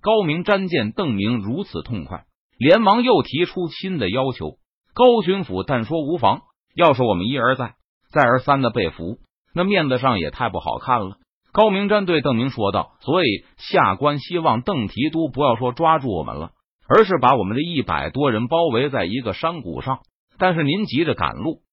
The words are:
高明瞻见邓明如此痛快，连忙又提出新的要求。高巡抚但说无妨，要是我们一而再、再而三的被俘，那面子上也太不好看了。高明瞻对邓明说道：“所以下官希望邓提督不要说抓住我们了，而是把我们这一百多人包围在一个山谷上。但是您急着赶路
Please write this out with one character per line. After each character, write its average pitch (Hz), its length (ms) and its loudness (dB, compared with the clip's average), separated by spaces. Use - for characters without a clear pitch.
高 214 200 2
明 165 220 -2
瞻 196 240 0
见 117 240 -2
邓 151 220 -2
明 107 240 0
如 120 260 -6
此 - 180 -10
痛 98 220 -8
快， 82 200 -14
连 165 220 6
忙 220 220 4
又 233 200 4
提 165 240 -2
出 175 220 -6
新 185 300 -8
的 98 120 -2
要 127 220 -2
求。 78 260 -10
高 240 280 6
巡 185 220 0
抚 185 180 -4
但 123 220 -2
说 156 160 -4
无 151 160 -4
妨， 120 240 2
要 165 200 6
是 120 80 0
我 113 100 4
们 90 140 0
一 135 100 -2
而 127 180 2
再、 127 200 -8
再 151 120 2
而 123 160 4
三 139 240 0
的 120 80 2
被 110 180 0
俘， 87 300 -10
那 170 80 -2
面 185 280 0
子 127 80 0
上 123 200 0
也 76 120 -4
太 120 180 -6
不 90 100 -6
好 64 200 -6
看 123 220 -2
了。 95 160 -10
高 214 180 4
明 196 180 -2
瞻 208 180 2
对 165 140 2
邓 127 160 0
明 127 140 0
说 104 220 -2
道 95 280 -4
：“所 170 240 0
以 104 200 0
下 123 360 2
官 147 240 0
希 170 200 -6
望 127 240 2
邓 135 260 -2
提 139 220 -2
督 160 180 -2
不 131 140 -4
要 123 140 2
说 123 160 -4
抓 160 260 2
住 127 160 -4
我 82 80 -4
们 58 140 -8
了， 78 140 -10
而 214 160 8
是 185 140 0
把 127 160 4
我 110 100 0
们 101 120 -4
这 143 60 -2
一 165 200 -4
百 80 280 -4
多 139 200 0
人 113 160 0
包 165 180 2
围 135 260 0
在 120 140 -2
一 95 160 -4
个 113 120 -6
山 165 280 -6
谷 78 200 -10
上。 131 180 -6
但 180 160 2
是 165 80 0
您 175 220 0
急 151 200 -2
着 147 100 -2
赶 64 220 -4
路 117 240 -8